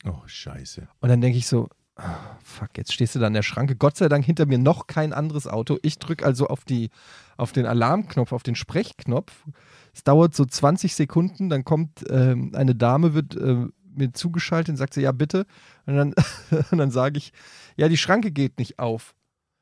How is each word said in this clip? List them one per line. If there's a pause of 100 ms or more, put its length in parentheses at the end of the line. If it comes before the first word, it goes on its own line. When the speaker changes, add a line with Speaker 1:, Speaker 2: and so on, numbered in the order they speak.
Speaker 1:
Oh,
scheiße. (140)
Speaker 2:
Und
dann
denk
ich
so, (280)
„Ah,
fuck,
jetzt
stehst
du
da
an
der
Schranke.“
Gott
sei
Dank
hinter
mir
noch
kein
anderes
Auto.
Ich
drück
also
auf
die, (460)
auf
den
Alarmknopf,
auf
den
Sprechknopf. (480)
Es
dauert
so
zwanzig
Sekunden,
dann
kommt,
ähm,
eine
Dame,
wird,
äh, (280)
mir
zugeschaltet
und
sagt
so,
„Ja,
bitte.“ (400)
Und
dann,
<laughs>
und
dann
sag
ich, (440)
„Ja,
die
Schranke
geht
nicht
auf.“ (460)